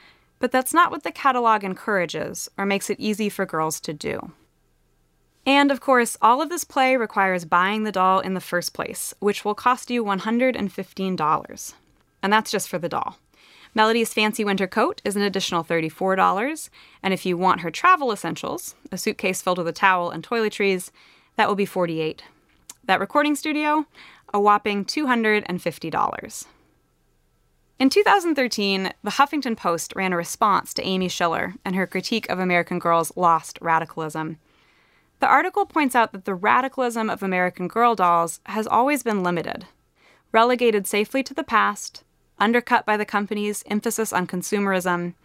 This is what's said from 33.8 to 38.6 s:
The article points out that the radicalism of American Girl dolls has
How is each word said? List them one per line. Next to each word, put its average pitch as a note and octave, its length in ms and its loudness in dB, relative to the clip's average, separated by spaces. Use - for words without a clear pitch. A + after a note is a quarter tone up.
The - 80 0
article F#4 400 2
points D4 280 0
out - 180 4
that F#3+ 120 -14
the G3+ 100 -2
radicalism A3+ 760 0
of - 120 -6
American F3+ 460 0
Girl A#3 260 4
dolls E3+ 520 2
has G#3+ 200 -4